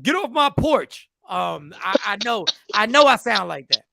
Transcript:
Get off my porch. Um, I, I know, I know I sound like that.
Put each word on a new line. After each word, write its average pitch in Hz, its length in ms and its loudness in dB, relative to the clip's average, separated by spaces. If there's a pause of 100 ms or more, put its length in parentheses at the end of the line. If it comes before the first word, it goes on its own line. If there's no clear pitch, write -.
Get 262 140 0
off 381 160 -2
my 285 260 2
porch. 247 520 0 (200)
Um, 170 440 -6 (100)
I, 185 120 -4 (100)
I 202 200 -6
know, 226 200 -4 (280)
I 208 140 0
know 277 180 6
I 269 100 6
sound 220 340 -2
like 147 200 -10
that. - 240 0